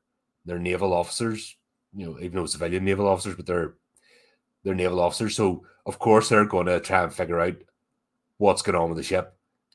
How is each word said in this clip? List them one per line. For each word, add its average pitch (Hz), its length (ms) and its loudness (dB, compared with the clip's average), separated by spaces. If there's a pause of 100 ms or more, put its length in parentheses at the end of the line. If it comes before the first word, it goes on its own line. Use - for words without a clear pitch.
(440)
they're 87 140 -8
naval 90 340 -2
officers, 110 640 -4 (380)
you 95 120 -12
know, 78 140 -12
even 90 160 -8
though 85 100 -2
civilian 87 380 -4
naval 98 240 2
officers, 92 260 0
but 90 120 -14
they're, 87 280 -2 (880)
they're 95 120 -4
naval 90 260 0
officers. 95 360 0
So 92 280 0 (220)
of - 120 -8
course 107 300 6
they're 104 160 6
gonna 90 360 0
try 92 220 2
and 82 100 -4
figure 85 280 -2
out 87 160 0 (800)
what's 98 240 4
going 92 140 0
on 85 140 2
with 82 80 -6
the - 60 -6
ship. - 320 -4 (380)